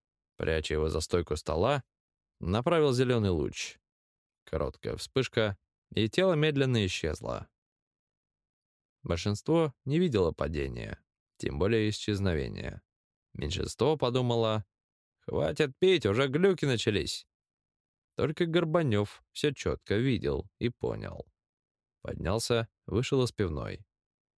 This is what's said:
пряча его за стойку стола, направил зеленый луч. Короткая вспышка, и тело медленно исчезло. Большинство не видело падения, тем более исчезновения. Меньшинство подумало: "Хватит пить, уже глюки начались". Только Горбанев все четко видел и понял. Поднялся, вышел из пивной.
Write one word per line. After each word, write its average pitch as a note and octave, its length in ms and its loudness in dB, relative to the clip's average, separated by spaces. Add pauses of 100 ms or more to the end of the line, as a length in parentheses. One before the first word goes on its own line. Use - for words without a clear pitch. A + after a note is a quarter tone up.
(380)
пряча D#2+ 380 -2
его D#2 140 0
за D#2+ 120 -2
стойку E2+ 340 -2
стола, G#2 480 0 (560)
направил C3+ 540 2
зеленый B2 360 2
луч. - 480 -2 (680)
Короткая - 500 -6
вспышка, A2 640 -2 (360)
и A2 140 2
тело F#3 260 2
медленно C#3 520 2
исчезло. C2+ 640 -4 (1600)
Большинство G#2 720 0 (120)
не C#3 120 0
видело A2 340 4
падения, C2+ 680 -4 (380)
тем - 200 -4
более G#2+ 320 2
исчезновения. E2+ 920 -2 (520)
Меньшинство A#2 640 0
подумало: A#2+ 680 2 (560)
"Хватит D3 580 -2
пить, F#3 260 4
уже A#2 220 2
глюки E3 380 2
начались". G#2+ 600 0 (880)
Только D#3 300 -2
Горбанев D#3+ 840 0
все D3 220 -2
четко - 420 -4
видел G#2 520 -2 (120)
и A#2+ 100 -2
понял. - 560 -8 (760)
Поднялся, A2+ 640 -2 (180)
вышел B2+ 380 0
из A#2 80 0
пивной. D2 540 -4 (520)